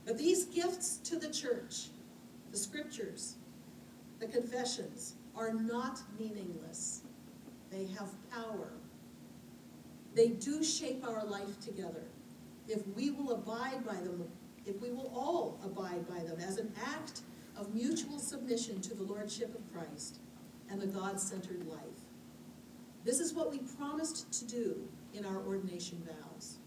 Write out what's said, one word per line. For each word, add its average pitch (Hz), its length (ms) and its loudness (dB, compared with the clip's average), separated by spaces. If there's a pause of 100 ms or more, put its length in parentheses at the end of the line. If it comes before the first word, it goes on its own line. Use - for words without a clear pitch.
But 226 140 4
these 339 280 10
gifts - 580 4
to 339 140 2
the 311 120 0
church, - 600 0 (600)
the 208 80 0
scriptures, - 800 -4 (800)
the 226 80 -2
confessions, 240 880 2 (220)
are 226 160 4
not 233 480 4 (180)
meaningless. 180 840 -2 (680)
They 190 160 0 (120)
have 196 100 -2 (240)
power. 220 400 -2 (1400)
They 233 140 12
do 285 360 4
shape 254 420 2
our 220 180 2
life 196 360 -2
together 180 440 -4 (600)
if 202 220 2
we 254 220 4
will 269 220 2
abide 233 540 2
by 208 80 2
them, 175 300 0 (420)
if 202 160 0
we 247 80 0
will 247 240 0
all 277 500 4
abide 175 440 0
by 175 100 -2
them 165 220 -2
as 190 180 2
an 214 140 0 (120)
act 302 360 -2 (360)
of 202 180 -2
mutual 285 440 4
submission 233 640 0
to - 120 -4
the 196 80 -2
lordship 208 520 -2
of - 180 -8
Christ - 460 -6 (520)
and 196 100 0
the 196 60 2
God-centered 190 800 0
life. 156 140 -4 (1200)
This 247 160 6
is 330 120 2
what 311 180 4
we 277 80 -2 (200)
promised 302 540 0
to - 120 0
do 220 440 2 (260)
in 202 100 -2
our 190 140 2
ordination 180 680 0
vows. - 500 -10 (100)